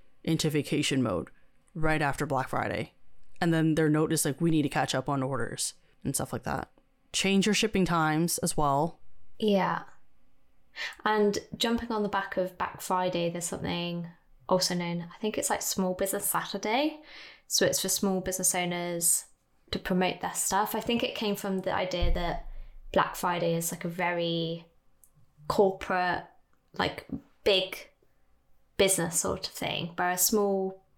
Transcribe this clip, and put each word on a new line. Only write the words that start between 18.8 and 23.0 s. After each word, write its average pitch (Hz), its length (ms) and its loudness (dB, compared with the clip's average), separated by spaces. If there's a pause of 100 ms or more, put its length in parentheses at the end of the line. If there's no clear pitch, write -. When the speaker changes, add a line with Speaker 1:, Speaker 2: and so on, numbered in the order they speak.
Speaker 2:
to 190 80 -4
promote 185 420 0
their - 140 -6
stuff. - 400 0
I 220 60 -2
think 233 220 0
it - 120 -4
came 202 220 -2
from 190 240 -2
the 185 140 -2
idea 175 400 2
that 175 320 -2 (460)
Black - 220 2